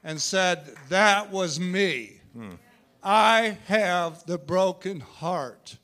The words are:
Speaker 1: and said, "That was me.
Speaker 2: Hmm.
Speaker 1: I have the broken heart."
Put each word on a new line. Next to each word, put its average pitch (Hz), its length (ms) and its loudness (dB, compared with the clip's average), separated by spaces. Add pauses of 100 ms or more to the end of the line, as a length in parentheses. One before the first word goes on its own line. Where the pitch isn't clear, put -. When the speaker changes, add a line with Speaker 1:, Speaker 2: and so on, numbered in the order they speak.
Speaker 1:
and 156 160 -8
said, 175 560 -2 (140)
"That 202 400 4
was 180 280 -4
me. 170 600 -2 (140)
Speaker 2:
Hmm. 110 160 -14 (520)
Speaker 1:
I 214 540 4 (100)
have 180 600 0
the 175 100 -4
broken 185 640 -2
heart." 160 840 -10